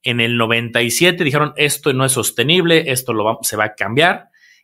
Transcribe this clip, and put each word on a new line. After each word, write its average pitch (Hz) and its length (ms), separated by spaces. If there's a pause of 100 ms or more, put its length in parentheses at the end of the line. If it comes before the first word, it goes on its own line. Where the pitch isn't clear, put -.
en 120 180
el 120 180
noventa 117 420
y 120 100
siete 175 340
dijeron, 147 320
"Esto 147 360
no 131 140
es 131 60
sostenible, 160 760
esto 123 220
lo 107 100
va, 110 200
se - 140
va 107 80
a 110 100
cambiar", 135 560 (340)